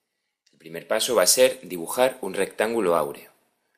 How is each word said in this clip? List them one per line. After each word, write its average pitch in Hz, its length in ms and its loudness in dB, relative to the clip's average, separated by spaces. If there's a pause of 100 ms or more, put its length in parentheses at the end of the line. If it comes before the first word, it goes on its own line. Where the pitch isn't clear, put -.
(520)
El - 60 -20
primer 80 280 -14
paso 110 300 -2
va 95 60 4
a 90 40 2
ser 127 360 4
dibujar 90 600 -2
un 95 120 -8
rectángulo 98 600 0
áureo 73 380 -4 (460)